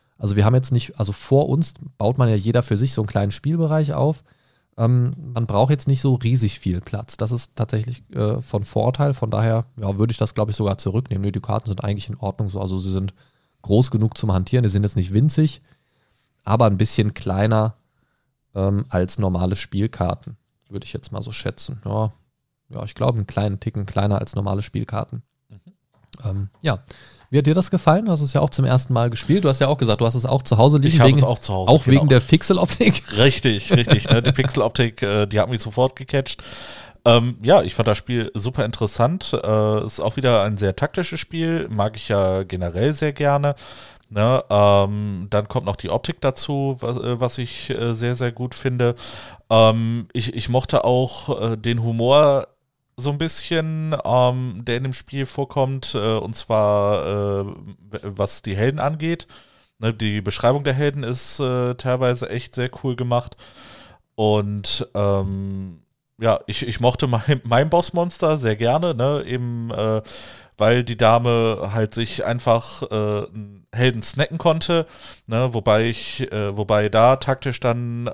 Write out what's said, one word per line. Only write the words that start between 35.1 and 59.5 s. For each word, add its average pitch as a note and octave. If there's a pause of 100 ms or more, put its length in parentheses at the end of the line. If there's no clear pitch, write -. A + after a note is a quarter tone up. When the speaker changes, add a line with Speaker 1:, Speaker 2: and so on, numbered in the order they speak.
Speaker 2:
die G2+
hat G2
mich A#2+
sofort B2+
gecatcht. - (640)
Ähm, A#2+
ja, C#3+
ich F2
fand A2
das G#2
Spiel A#2
super A2+
interessant. A#2+
Äh, G#2+
ist -
auch G#2+
wieder B2
ein G#2
sehr G2
taktisches E3
Spiel. E3
Mag G#2+
ich -
ja F#2+
generell F#2
sehr D3
gerne. C#3+ (560)
Ne? A2+
Ähm, G2+
dann G#2
kommt -
noch G2
die G2
Optik A2+
dazu, C#3
was, B2
äh, B2
was B2
ich, -
äh, A#2
sehr, A#2+
sehr A#2+
gut B2
finde. B2 (540)
Ähm, A2+
ich, A#2
ich A#2
mochte C3
auch, A#2
äh, A2
den A#2
Humor B2+ (520)
so B2+
ein C#3+
bisschen, D#3+
ähm, B2+
der A#2+
in B2+
dem C3
Spiel C#3
vorkommt, C3+
äh, A2
und A2
zwar, G#2
äh, G2+ (460)
w-, G#2+
was G2
die G2+
Helden B2+
angeht. D#3+ (520)